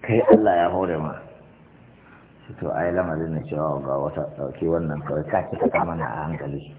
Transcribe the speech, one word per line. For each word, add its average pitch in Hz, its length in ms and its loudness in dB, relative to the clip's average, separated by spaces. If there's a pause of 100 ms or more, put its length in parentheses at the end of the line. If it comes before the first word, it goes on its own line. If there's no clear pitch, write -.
Kai 214 180 4
Allah - 340 8
ya - 140 4
hore 90 300 0
ma. 78 160 -6 (1300)
Shi - 180 -20
to, 85 100 -4
ai 87 220 0
lamarin 82 400 -2
na 80 160 -4
cewa 76 320 -2
ga 67 160 -4
wata 71 280 -4 (120)
ɗauki 69 320 -6
wannan 82 340 0
kawai, 73 300 -4
ka 95 160 0
ci - 100 -8
ka - 260 0
mana 82 220 -4
a 69 220 -6
hankali. 71 520 -8